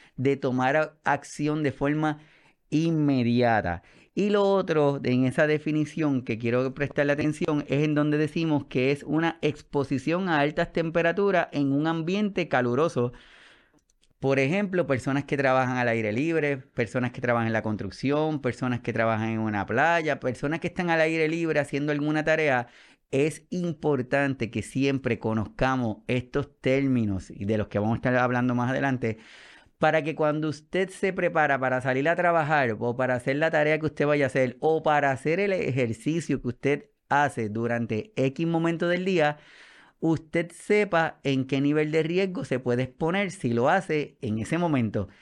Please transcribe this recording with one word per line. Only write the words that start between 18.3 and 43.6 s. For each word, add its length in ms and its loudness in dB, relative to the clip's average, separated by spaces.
personas 400 -2
que 120 -4
trabajan 380 0
en 100 -2
una 260 -2
playa, 540 0
personas 400 -4
que 80 -4
están 220 -4
al 100 2
aire 280 2
libre 320 0
haciendo 320 -2
alguna 320 0
tarea. 440 2
Es 400 0
importante 1000 -2
que 120 -4
siempre 560 -2
conozcamos 880 -2
estos 540 -4
términos 680 0
y 140 -10
de 140 0
los 80 -2
que 140 -4
vamos 140 0
a 20 0
estar 200 0
hablando 380 0
más 160 0
adelante, 480 -2
para 240 2
que 120 -4
cuando 340 0
usted 400 -4
se 240 -2
prepara 460 2
para 240 0
salir 260 0
a 80 2
trabajar 600 2
o 180 -2
para 200 0
hacer 200 -2
la 140 2
tarea 280 2
que 80 -2
usted 200 0
vaya 180 2
a 40 2
hacer 320 0
o 220 2
para 280 4
hacer 280 -2
el 140 0
ejercicio 880 -2
que 80 -6
usted 360 -2
hace 400 0
durante 680 -4
X 300 0
momento 420 0
del 160 0
día, 320 2
usted 520 -2
sepa 680 0
en 240 0
qué 140 0
nivel 300 2
de 120 2
riesgo 420 -2
se 140 -2
puede 260 0
exponer 460 -2
si 240 -4
lo 140 2